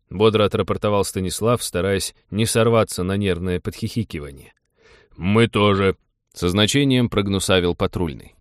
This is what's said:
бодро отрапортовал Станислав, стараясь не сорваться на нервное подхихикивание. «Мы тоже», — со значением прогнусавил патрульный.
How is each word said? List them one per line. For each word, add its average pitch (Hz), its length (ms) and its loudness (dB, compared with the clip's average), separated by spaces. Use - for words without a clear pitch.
бодро 104 340 2
отрапортовал 101 600 0
Станислав, 101 580 -2
стараясь 92 520 -4
не 107 160 0
сорваться 113 560 2
на 95 120 -2
нервное 90 440 -2
подхихикивание. 73 920 -10
«Мы 104 300 2
тоже», — 98 500 2
со 87 160 -2
значением 123 600 2
прогнусавил 95 640 0
патрульный. 85 640 -6